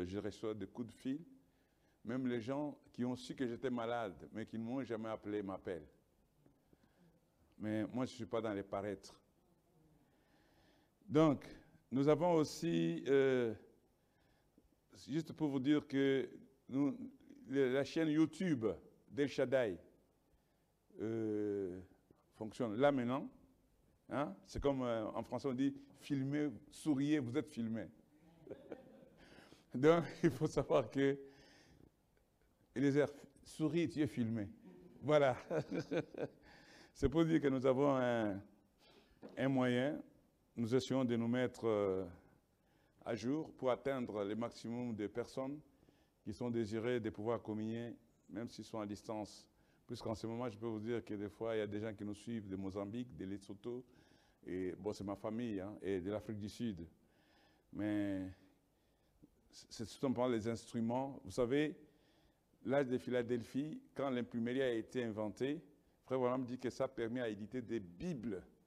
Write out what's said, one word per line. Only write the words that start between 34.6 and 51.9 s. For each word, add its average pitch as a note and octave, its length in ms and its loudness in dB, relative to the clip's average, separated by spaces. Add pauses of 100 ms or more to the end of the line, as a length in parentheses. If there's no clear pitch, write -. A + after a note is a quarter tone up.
Voilà. C#3 360 6 (720)
<laughs> - 840 -12
C'est C#3 160 2
pour E3 160 4
dire D#3+ 160 6
que C#3+ 60 2
nous C3 180 2
avons C3+ 300 6
un, A2+ 460 2 (960)
un C3 100 2
moyen. B2+ 540 4 (540)
Nous A2+ 180 0
essayons B2+ 320 4
de A#2+ 100 2
nous A#2 120 2
mettre, B2 400 0
euh, G2 380 4 (1000)
à A#2+ 100 -2
jour C3 380 -4
pour B2+ 160 0
atteindre A#2+ 540 0
le G2+ 120 0
maximum A#2 600 -4
de G#2 120 -2
personnes C3 520 -6 (640)
qui G#2+ 100 -8
sont B2 160 -4
désirées A2+ 500 0
de G#2+ 100 -2
pouvoir G#2+ 320 -2
communier, A2 540 -4 (340)
même A#2 200 -8
s'ils - 160 -12
sont A2 140 -8
à G#2 60 -4
distance. G#2 640 -8 (400)
Puisqu'en A2+ 280 -6
ce A2+ 120 -6
moment, A#2 220 -4
je G#2 80 -10
peux A2+ 100 -6
vous A2 140 -2
dire A2+ 240 -2
que G#2+ 80 -6
des G2+ 160 -4
fois, A2+ 260 -2
il A2 40 2
y - 20 2
a G#2 60 0
des G#2 120 -4
gens A2 140 -4